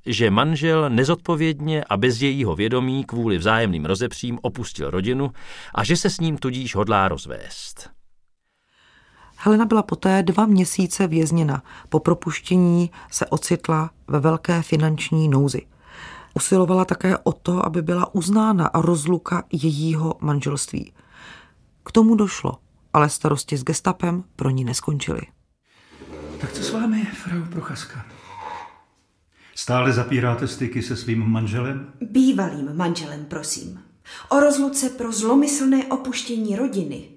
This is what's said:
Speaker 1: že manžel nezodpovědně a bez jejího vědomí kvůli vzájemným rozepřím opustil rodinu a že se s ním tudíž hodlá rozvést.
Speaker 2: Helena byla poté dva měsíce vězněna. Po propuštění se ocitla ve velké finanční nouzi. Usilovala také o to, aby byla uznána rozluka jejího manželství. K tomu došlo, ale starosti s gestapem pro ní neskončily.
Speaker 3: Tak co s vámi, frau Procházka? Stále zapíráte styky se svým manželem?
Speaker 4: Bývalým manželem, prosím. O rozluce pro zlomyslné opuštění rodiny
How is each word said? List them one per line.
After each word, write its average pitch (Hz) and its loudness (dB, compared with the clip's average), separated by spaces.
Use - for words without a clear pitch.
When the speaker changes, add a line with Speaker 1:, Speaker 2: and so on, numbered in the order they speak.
Speaker 1:
že 113 2
manžel 151 2
nezodpovědně 151 0
a - -2
bez 117 0
jejího 135 0
vědomí 127 0
kvůli 113 -2
vzájemným 95 2
rozepřím 117 -4
opustil 104 -6
rodinu 120 -2
a 208 0
že 190 2
se 190 0
s 190 -4
ním 160 -2
tudíž 127 -4
hodlá 98 2
rozvést. - -10
Speaker 2:
Helena 214 6
byla 214 4
poté 190 2
dva 185 2
měsíce 190 2
vězněna. 160 2
Po 156 4
propuštění 175 2
se - -4
ocitla 160 0
ve 143 0
velké 160 2
finanční 156 2
nouzi. 135 2
Usilovala 185 4
také - 0
o - 0
to, 180 0
aby 165 0
byla 175 -2
uznána 202 4
rozluka 165 2
jejího 156 0
manželství. 143 -4
K - -18
tomu 226 6
došlo, - 0
ale 147 6
starosti 143 -2
s 127 -8
gestapem 180 -2
pro 135 -2
ní 131 0
neskončily. 131 -4
Speaker 3:
Tak 135 -8
co - -8
s - -4
vámi, 220 0
frau 175 -6
Procházka? 143 -10
Stále 127 0
zapíráte 120 0
styky 123 -6
se 113 -6
svým 113 -2
manželem? 123 -4
Speaker 4:
Bývalým 196 0
manželem, 156 -4
prosím. 165 -10
O 277 4
rozluce 277 2
pro 233 -8
zlomyslné 269 2
opuštění 233 -4
rodiny 196 -4